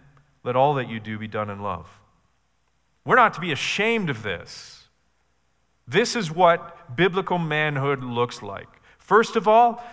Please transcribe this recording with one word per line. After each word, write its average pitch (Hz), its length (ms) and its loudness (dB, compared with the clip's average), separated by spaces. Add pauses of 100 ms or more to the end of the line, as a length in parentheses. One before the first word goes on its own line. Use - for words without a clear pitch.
(440)
"Let 123 120 -4
all 139 180 4
that 123 160 -4
you 113 100 -8
do 107 180 -10
be 107 100 -10
done 107 220 -6
in 101 120 -10
love." 90 260 -8 (1160)
We're 185 100 2
not 226 200 6
to 165 60 -10
be 180 100 -4
ashamed 202 580 -2
of 110 140 -8
this. - 640 -10 (1000)
This 214 280 0
is 175 160 -4
what 170 640 2
biblical 185 420 0
manhood 147 680 -2
looks 120 380 -4
like. 98 280 -14 (280)
First 220 380 2
of 208 120 0
all, 226 460 4